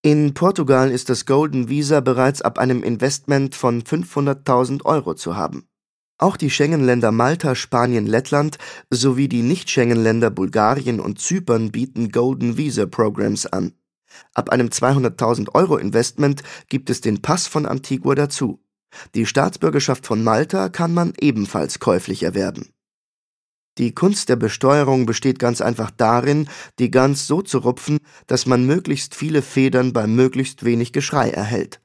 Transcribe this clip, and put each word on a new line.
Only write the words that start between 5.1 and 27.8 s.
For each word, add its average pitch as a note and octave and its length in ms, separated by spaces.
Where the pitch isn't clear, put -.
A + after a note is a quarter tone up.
zu E2+ 220
haben. D#2 280
Auch F#3+ 180
die C#3+ 140
Schengen-Länder B2+ 640
Malta, C3+ 420
Spanien, A#2+ 500
Lettland C#3+ 540
sowie B2+ 380
die A#2+ 140
Nicht-Schengen-Länder A#2 880
Bulgarien A2 720
und - 180
Zypern A#2 520
bieten A2+ 400
Golden B2 480
Visa C3+ 260
Programs G#2 600
an. F#2 260
Ab - 160
einem A#2+ 200
zweihunderttausend A#2+ 840
Euro E3 240
Investment C#3 640
gibt - 220
es - 100
den G2+ 220
Pass F3 240
von D3+ 180
Antigua C3 500
dazu. C#3+ 460
Die A2+ 120
Staatsbürgerschaft D3 800
von A2+ 180
Malta A2 460
kann E3+ 240
man E3+ 260
ebenfalls G2+ 580
käuflich F#2 440
erwerben. F2+ 480
Die A#2+ 180
Kunst G3 360
der B2+ 60
Besteuerung C3 680
besteht B2+ 340
ganz A#2+ 220
einfach A2+ 300
darin, B2 580
die B2 120
Gans C3+ 360
so E3 160
zu C3+ 160
rupfen, B2+ 400